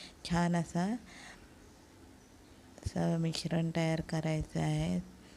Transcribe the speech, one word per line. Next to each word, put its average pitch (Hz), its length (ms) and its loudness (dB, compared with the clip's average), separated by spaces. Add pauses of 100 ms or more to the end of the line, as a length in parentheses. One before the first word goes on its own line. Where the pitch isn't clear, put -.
(300)
छान 175 260 4
असा, 175 400 2 (1900)
असं 170 320 2
मिश्रण 165 580 0
तयार 160 260 2
करायचं 160 580 0
आहे. 156 400 2 (380)